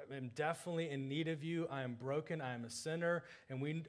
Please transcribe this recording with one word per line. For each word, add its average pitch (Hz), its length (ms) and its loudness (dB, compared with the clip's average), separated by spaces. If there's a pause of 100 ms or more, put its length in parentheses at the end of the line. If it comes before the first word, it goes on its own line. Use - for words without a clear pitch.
(100)
I 139 60 -6
am 127 180 -4
definitely 165 560 2
in 135 180 0
need 156 200 2
of 156 160 0
you. 165 260 2
I 135 120 0
am 123 120 0
broken. 151 460 0
I 127 140 0
am 120 100 -4
a 113 60 -6
sinner." 170 520 2 (260)
And 135 140 0
we 156 260 0